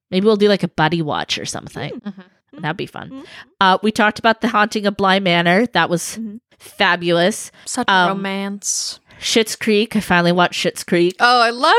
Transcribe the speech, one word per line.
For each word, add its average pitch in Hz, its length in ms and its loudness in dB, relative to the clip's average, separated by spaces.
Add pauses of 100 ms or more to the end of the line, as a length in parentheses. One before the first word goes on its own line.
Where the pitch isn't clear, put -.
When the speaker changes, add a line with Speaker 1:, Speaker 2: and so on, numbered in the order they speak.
Speaker 1:
Maybe 185 160 0
we'll 220 120 6
do, 202 100 4
like, 202 160 2
a 180 60 -2
buddy 160 340 0
watch 104 340 -4
or - 80 -10
something. - 460 -12
Speaker 2:
Mm. 311 100 -14 (120)
Speaker 3:
Mm-hmm. 196 480 -20
Speaker 1:
That'd 156 160 -6
be - 100 -8
fun. - 240 -14
Speaker 2:
Mm-hmm. 269 120 -16 (380)
Speaker 1:
Uh, 190 220 4
we 214 80 2
talked 214 260 0
about 226 240 0
The 226 60 -2
Haunting 214 400 0
of 202 100 -2
Bly 190 220 2
Manor. 175 480 2
That 165 240 0
was - 280 -4
Speaker 2:
Mm-hmm. 220 180 -12 (200)
Speaker 1:
fabulous. 175 960 0 (140)
Speaker 3:
Such 240 220 -6
a 214 40 0
Speaker 1:
Um, 185 160 4 (100)
Speaker 3:
romance. 196 840 -8 (200)
Speaker 1:
Schitt's - 380 0
Creek. 214 400 0
I - 20 2
finally 175 320 2
watched 175 340 0
Schitt's - 200 -4
Creek. 175 340 2
Speaker 3:
Oh, 247 220 4
I 226 80 2
love 269 300 2